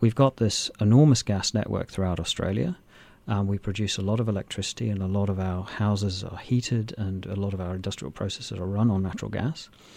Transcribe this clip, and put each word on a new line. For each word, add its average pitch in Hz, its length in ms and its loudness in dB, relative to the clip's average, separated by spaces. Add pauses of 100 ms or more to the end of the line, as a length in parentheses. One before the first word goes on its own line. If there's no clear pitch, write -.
we've 113 140 4
got 135 220 4
this - 320 0 (120)
enormous 123 420 8
gas 98 300 0
network 101 360 -2
throughout 90 300 -2
Australia. 101 580 -2 (500)
Um, 101 200 0
we 101 100 0
produce 98 400 -2
a 98 40 -4
lot 101 180 0
of 117 80 0
electricity 104 600 -4
and 98 120 -2
a 95 60 -2
lot 101 220 2
of 95 100 0
our 92 240 -2
houses 98 600 0
are - 140 -10
heated 120 600 -2
and 95 300 -4
a 95 80 -6
lot 98 180 -2
of 92 80 -6
our 90 140 -4
industrial 92 360 -6
processes - 480 -8
are 90 60 -4
run 101 260 2
on 95 120 0
natural 92 280 -6
gas." 113 380 -4 (280)